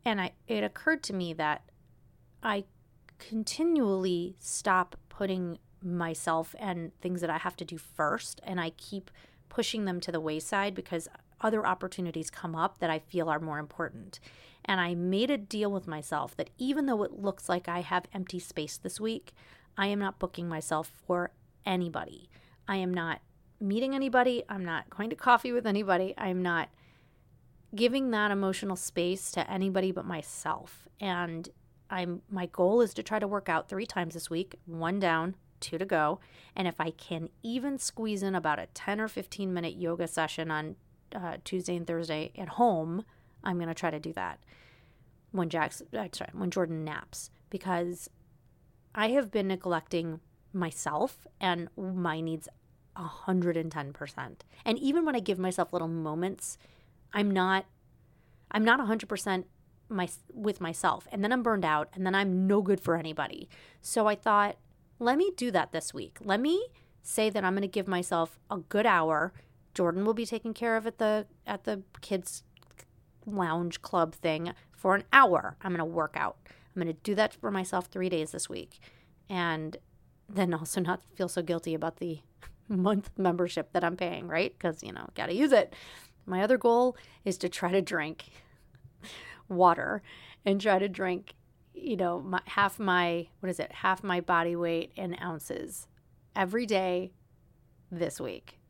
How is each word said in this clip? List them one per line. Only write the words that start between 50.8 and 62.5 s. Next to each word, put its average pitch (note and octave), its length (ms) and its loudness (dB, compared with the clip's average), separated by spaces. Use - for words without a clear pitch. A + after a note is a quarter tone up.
and F3 380 0
my F3+ 440 -2
needs D#3+ 260 -4
a F3+ 80 -8
hundred F3 540 0
and D#3+ 140 -2
ten D3 220 -8
percent. - 500 -10
And A#3 140 0
even D4+ 260 2
when D4 100 0
I A#3+ 40 2
give F#3 200 -2
myself F3+ 340 0
little E3+ 140 -2
moments, E3 720 -4
I'm G#3 180 2
not, F#3+ 340 4
I'm G#3+ 140 2
not A#3+ 140 8
a C4 60 0
hundred G#3+ 220 0
percent F#3+ 400 -2
my, F3+ 200 -2
with G#3+ 260 -2
myself, E3 520 0
and G3 120 0
then G#3+ 80 4
I'm B3 120 2
burned G#3 220 2
out, D3+ 280 2
and F#3 120 -2
then F#3 100 4
I'm F#3+ 320 4
no G3+ 140 6